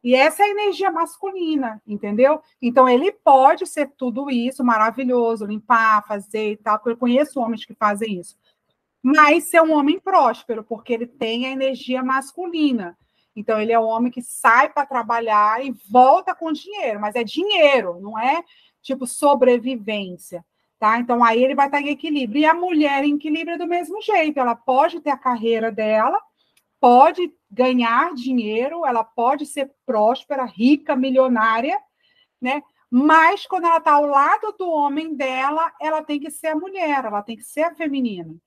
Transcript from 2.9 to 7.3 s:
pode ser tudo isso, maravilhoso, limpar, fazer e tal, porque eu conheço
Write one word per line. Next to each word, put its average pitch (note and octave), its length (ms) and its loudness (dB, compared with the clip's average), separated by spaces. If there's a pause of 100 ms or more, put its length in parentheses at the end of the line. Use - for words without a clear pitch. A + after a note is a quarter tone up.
pode D4+ 540 4
ser D4 320 -6
tudo C4 320 -6
isso, B3+ 340 -4
maravilhoso, A3+ 840 -2
limpar, A3 580 0
fazer G#3 460 -6
e G#3+ 60 -8
tal, G#3+ 200 -2
porque A#3 140 -4
eu A#3 60 -6
conheço B3+ 420 0